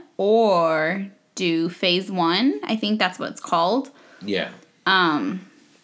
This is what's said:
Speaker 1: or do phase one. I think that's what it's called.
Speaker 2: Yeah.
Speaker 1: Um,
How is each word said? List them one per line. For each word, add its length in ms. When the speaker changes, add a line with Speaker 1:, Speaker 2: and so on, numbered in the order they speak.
Speaker 1:
or 880
do 340
phase 420
one. 520
I 120
think 240
that's 180
what 140
it's 100
called. 480
Speaker 2:
Yeah. 280
Speaker 1:
Um, 640